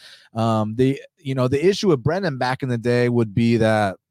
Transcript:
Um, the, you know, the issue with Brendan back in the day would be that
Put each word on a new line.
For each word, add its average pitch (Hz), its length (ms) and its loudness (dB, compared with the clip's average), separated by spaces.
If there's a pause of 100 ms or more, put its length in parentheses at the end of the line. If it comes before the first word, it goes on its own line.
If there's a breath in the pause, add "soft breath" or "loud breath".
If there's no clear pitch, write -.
(340 loud breath)
Um, 110 400 -2
the, 131 260 0 (160)
you 135 200 -8
know, 127 100 0
the 139 180 0
issue 196 240 0
with 139 140 2
Brendan 156 360 -2
back 127 260 -2
in 131 40 -4
the 123 80 -2
day 120 320 0
would 117 260 0
be 117 240 2
that 107 380 2 (140)